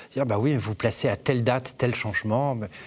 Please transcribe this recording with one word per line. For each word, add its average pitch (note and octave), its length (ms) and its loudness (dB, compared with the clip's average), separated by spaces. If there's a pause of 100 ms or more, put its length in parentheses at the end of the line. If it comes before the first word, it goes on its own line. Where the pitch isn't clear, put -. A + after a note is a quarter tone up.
(120)
dire, « C3+ 160 -2
Bah G#2+ 100 2
oui, C#3 180 2
vous G#2+ 200 -2
placez A#2 340 2
à G2+ 60 2
telle B2+ 280 0
date B2 340 0
tel A#2+ 180 2
changement. » A2+ 600 0 (320)